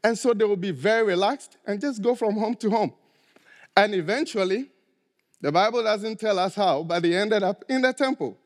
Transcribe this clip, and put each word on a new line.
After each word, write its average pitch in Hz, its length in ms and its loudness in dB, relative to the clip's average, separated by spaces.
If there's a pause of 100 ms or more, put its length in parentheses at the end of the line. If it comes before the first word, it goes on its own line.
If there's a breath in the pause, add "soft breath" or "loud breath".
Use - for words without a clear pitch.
And 220 160 2
so 240 140 2
they 214 120 2
will 208 120 0
be 185 140 -4
very 208 360 0
relaxed 196 600 -2
and 202 140 -4
just 254 200 -4
go 240 140 0
from 220 200 -2
home 220 220 -2
to 214 140 -2
home. 208 220 0 (840 soft breath)
And 208 180 4
eventually, 196 760 -2 (720)
the 147 120 -2
Bible 220 300 2
doesn't 220 380 -2
tell 208 180 0
us 185 160 -2
how, 170 280 2
but 170 200 -2
they 170 120 2
ended 208 280 2
up 196 260 -2
in 262 140 0
the 254 100 2
temple. 254 540 -4